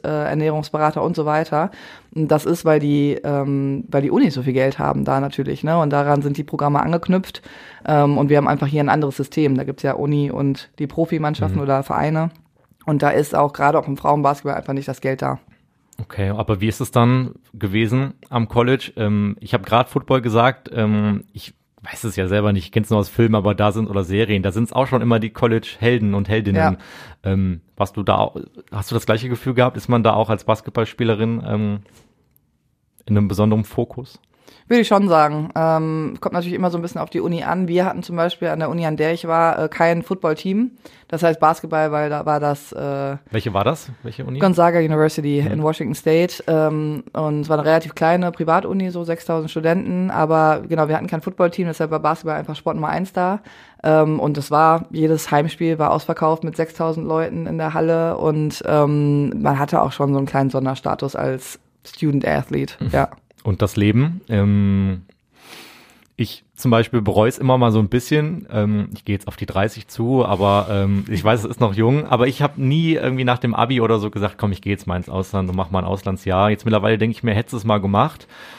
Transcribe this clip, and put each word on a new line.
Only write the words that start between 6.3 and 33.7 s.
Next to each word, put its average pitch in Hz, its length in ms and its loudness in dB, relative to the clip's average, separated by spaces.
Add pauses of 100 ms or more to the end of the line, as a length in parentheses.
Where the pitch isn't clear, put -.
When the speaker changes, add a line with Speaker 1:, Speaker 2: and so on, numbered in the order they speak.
Speaker 1:
die 147 80 -6
Programme 143 360 0
angeknüpft. 175 600 -2 (460)
Ähm, 143 320 4
und 143 100 2
wir 147 80 6
haben 143 120 4
einfach 143 180 0
hier 147 160 0
ein 143 80 2
anderes 143 260 0
System. 139 400 0
Da 135 80 -2
gibt's 139 180 -8
ja 135 120 0
Uni 143 360 -2
und 139 380 -2 (100)
die 151 80 -6
Profimannschaften 156 680 -2
Speaker 2:
Mhm. 143 60 -2
Speaker 1:
oder 139 200 2
Vereine. 160 460 0 (560)
Und 151 180 0
da 147 60 4
ist - 260 0
auch 147 200 2
gerade 147 240 2
auch 139 100 -2
im 139 80 -4
Frauenbasketball 143 600 0
einfach - 180 -6
nicht 139 140 -6
das 131 120 -8
Geld 131 220 -4
da. 135 160 -4 (640)
Speaker 2:
Okay, 98 300 -4
aber 104 320 -2
wie 110 60 2
ist - 120 -4
es 127 100 -6
dann 123 420 2 (200)
gewesen 110 640 0 (160)
am 117 180 0
College? 123 480 0
Ähm, 104 440 0
ich - 120 -16
hab 98 140 0
grad 120 240 2
Football 131 320 0
gesagt, 120 520 2
ähm, 107 500 0 (100)
ich - 180 -18 (300)
weiß - 220 -12
es 110 120 -6
ja 92 120 0
selber 104 240 2
nicht, 95 120 0
ich - 80 -18
kenn's 110 160 0
nur 110 100 4
aus 101 120 -2
Filmen, 113 240 4
aber 104 200 2
da 104 180 2
sind, 107 160 -2
oder 98 140 0
Serien, 101 400 0
da 95 100 0
sind's 110 200 -2
auch 131 140 2
schon 123 160 0
immer 117 180 2
die 110 100 -4
College-Helden 113 840 0
und 98 160 -2
Heldinnen. 98 480 0 (460)
Speaker 1:
Ja. 95 60 -2
Speaker 2:
Ähm, 92 300 0 (160)
warst - 220 -4
du 104 40 -2
da 101 140 2
auch, - 200 0 (360)
hast 104 180 -6
du 117 40 -2
das 113 100 -2
gleiche 110 240 -2
Gefühl 123 240 -4
gehabt? 123 240 2
Ist - 120 -10
man 120 140 2
da 107 120 4
auch 107 160 0
als 104 140 -2
Basketballspielerin, 113 1000 -2
ähm, 104 320 -2 (1300)
in 104 120 0
einem 101 120 4
besonderen 107 360 2
Fokus? - 540 -8 (500)